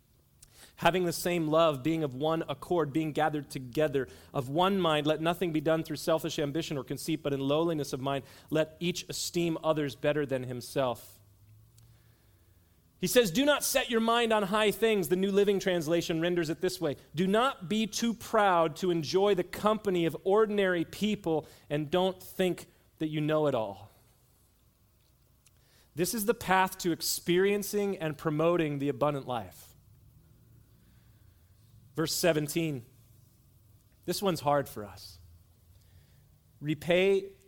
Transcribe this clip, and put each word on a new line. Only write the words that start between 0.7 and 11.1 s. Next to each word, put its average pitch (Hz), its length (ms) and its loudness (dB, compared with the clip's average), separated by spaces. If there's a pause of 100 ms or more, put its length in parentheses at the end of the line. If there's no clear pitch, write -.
having 175 280 2
the 170 80 0
same 175 340 -2
love, 151 380 2
being 160 180 -2
of 131 140 -4
one 160 320 -2
accord, 151 440 -2
being 160 200 -2
gathered 151 360 -2
together, 139 600 -2 (260)
of 139 140 -4
one 180 320 2
mind. 151 260 2
Let 151 140 0
nothing 170 320 -2
be 156 80 0
done 160 240 0
through 147 140 -8
selfish 160 420 -2
ambition 147 360 -4
or 131 60 -4
conceit, 147 400 -6
but 143 100 -2
in 139 60 -2
lowliness 147 540 0
of 135 80 -6
mind, 139 240 -4 (260)
let 156 300 0
each 175 280 -4
esteem 170 540 -4
others 151 320 0
better 147 320 -2
than 127 160 -2
himself." 123 760 -6 (1800)